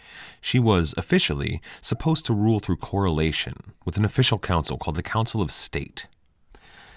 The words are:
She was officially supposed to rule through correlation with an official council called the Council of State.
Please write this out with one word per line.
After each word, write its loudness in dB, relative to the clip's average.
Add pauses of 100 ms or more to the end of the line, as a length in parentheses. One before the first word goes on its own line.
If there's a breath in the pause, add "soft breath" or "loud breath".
(420 loud breath)
She 2
was 4
officially 0 (180 loud breath)
supposed -2
to 0
rule 2
through -2
correlation -2 (120)
with -2
an 4
official 2
council 0
called -4
the -2
Council -2
of 0
State. -4 (880 loud breath)